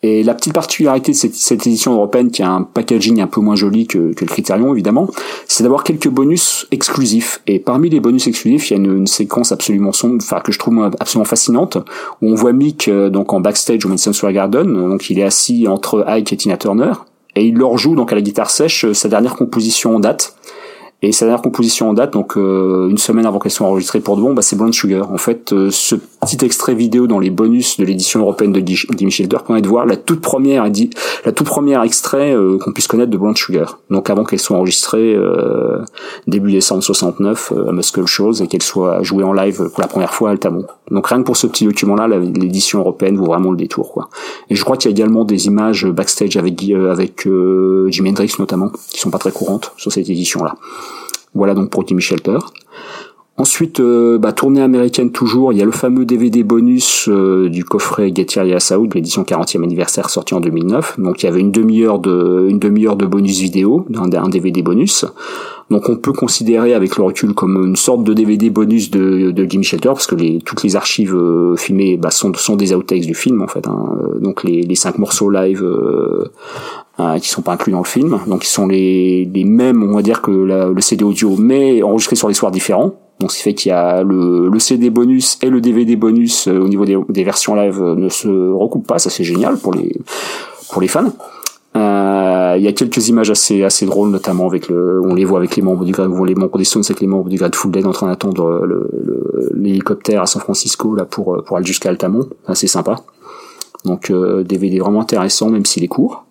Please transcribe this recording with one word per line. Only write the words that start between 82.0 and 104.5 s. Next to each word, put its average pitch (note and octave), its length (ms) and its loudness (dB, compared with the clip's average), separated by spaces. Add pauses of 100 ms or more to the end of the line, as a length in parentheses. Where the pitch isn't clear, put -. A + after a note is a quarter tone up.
sur A2 140 0
des G2+ 40 0
soirs G2 180 0
différents. A2 440 0 (240)
Donc, F#2+ 120 -4
ce - 60 -6
qui - 40 -10
fait G#2 140 0
qu'il - 160 -2
y - 20 2
a F2+ 300 2
le, F2+ 440 2
le G#2+ 120 2
C B2 180 0
D A#2+ 140 2
bonus B2+ 500 2
et C3 80 0
le B2+ 100 2
D A#2+ 120 2
V A#2 140 2
D A#2 100 2
bonus, A#2 520 2
euh, F#2 120 2
au F#2+ 80 2
niveau G2+ 180 2
des, G2 140 2 (100)
des G2 140 0
versions G2+ 320 -2
live, G2 260 0
euh, E2+ 140 0
ne F#2 140 0
se - 180 -4
recoupent F#2+ 580 0
pas. E3 140 0
Ça, F#2 100 -2
c'est - 140 -4
génial F2 340 0
pour - 160 -2
les, - 180 -2 (800)
pour F#2 140 0
les F#2 40 0
fans. F#3 240 0 (640)
Euh, G2 840 2
il G2 40 2
y G#2 40 2
a G2+ 60 0
quelques A#2 340 -2
images A2+ 240 2
assez, G2+ 320 2
assez F#2+ 240 0
drôles, G2+ 240 0
notamment F#2 340 -2
avec F2+ 240 -4
le, F2+ 340 0
on F#2 120 2
les F#2+ 100 2
voit F#2 140 2
avec F2+ 160 -2
les G2+ 80 0
membres F#2 200 0
du F2+ 100 -2
Gra-, F#2+ 140 0
on F#2 80 -2
voit F#2 120 0
les F#2+ 80 2
membres F#2+ 240 0
des F#2+ 40 0
Stones G#2 240 0
avec F#2+ 140 -4
les G2 60 0
membres F#2+ 200 0
du F#2 100 -2
Grateful F2+ 340 -2
Dead G2 160 0
en F#2 40 0
train F#2 140 -4
d'attendre F2 580 -2
le, F2+ 240 -2 (160)
le, - 520 -4
l'hélicoptère G2+ 640 0
à F2+ 60 -2
San - 120 -4
Francisco, - 540 -4
là, F#2+ 120 -2
pour, F#2 380 -4
pour - 140 -4
aller F2+ 80 0
jusqu'à F#2+ 240 -4
Altamont. F#2+ 380 0 (160)
Enfin, F#2+ 100 -4
c'est - 140 -2
sympa. - 300 -2 (840)
Donc, F2+ 280 -4
euh, F#2 320 0
D F#2 160 -2